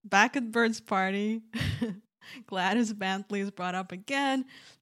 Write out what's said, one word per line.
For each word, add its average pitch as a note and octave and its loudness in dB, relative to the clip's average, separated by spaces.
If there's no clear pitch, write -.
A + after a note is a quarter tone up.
Back G#3+ 4
at A#3 -2
Bert's A3+ 2
party, G3+ 0
<laughs> - -18
Gladys G3+ 2
Bentley G3 -4
is G3 -4
brought F3+ -6
up F#3 -6
again C4+ -2